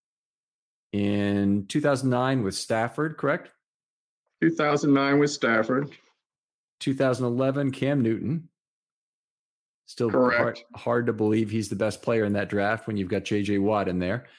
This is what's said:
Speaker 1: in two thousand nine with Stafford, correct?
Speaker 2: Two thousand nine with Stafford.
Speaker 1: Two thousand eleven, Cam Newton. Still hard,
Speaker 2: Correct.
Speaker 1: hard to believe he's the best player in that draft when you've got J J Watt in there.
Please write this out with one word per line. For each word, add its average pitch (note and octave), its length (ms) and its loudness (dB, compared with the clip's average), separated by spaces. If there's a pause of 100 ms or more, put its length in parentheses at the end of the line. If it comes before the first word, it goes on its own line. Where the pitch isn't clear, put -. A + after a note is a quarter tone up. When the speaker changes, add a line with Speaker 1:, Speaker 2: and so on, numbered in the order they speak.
(920)
Speaker 1:
in G2+ 760 0
two D3+ 140 -2
thousand C3+ 280 0
nine B2+ 340 0
with F#2+ 120 -4
Stafford, B2 640 -4
correct? C#3+ 340 -4 (880)
Speaker 2:
Two E3 100 4
thousand D3 420 2
nine C#3 260 4
with C#3+ 120 4
Stafford. B2 580 0 (920)
Speaker 1:
Two C#3 140 -2
thousand C3 320 2
eleven, C3 460 0
Cam C#3 300 0
Newton. A2+ 460 -2 (1400)
Still - 240 -2
hard, B2 240 2
Speaker 2:
Correct. A#2+ 300 0 (120)
Speaker 1:
hard A#2+ 320 -2
to A#2+ 60 0
believe G#2+ 360 0
he's G#2+ 200 -4
the A2 60 -6
best G#2 260 -2
player A2+ 240 0
in G2+ 80 0
that G2+ 160 -2
draft G2+ 380 -2
when G#2+ 100 -4
you've F#2+ 120 -4
got G2 160 -2
J G#2 160 0
J G2+ 160 0
Watt G2+ 300 2
in F2+ 120 -2
there. F#2+ 280 -4 (120)